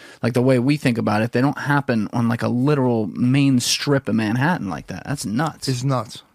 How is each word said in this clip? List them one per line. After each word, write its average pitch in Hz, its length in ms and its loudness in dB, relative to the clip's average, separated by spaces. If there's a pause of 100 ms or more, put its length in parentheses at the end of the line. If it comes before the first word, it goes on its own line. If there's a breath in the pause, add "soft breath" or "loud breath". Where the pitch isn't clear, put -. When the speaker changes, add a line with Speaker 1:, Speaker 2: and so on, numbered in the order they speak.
(220 loud breath)
Speaker 1:
like, 117 120 -2
the 123 80 2
way 127 180 4
we 139 160 2
think 123 220 0
about 107 240 0
it. 110 100 -2
They 120 100 2
don't 139 160 0
happen 135 540 0
on, 117 160 0
like, 117 140 -2
a 110 80 0
literal 123 580 2
main 131 540 2
strip - 480 0
of 107 60 0
Manhattan 113 540 0
like 76 180 -10
that. - 180 -12
That's 143 200 -8
nuts. 135 440 -4
Speaker 2:
It's 127 160 -4
nuts, 127 380 -4 (120)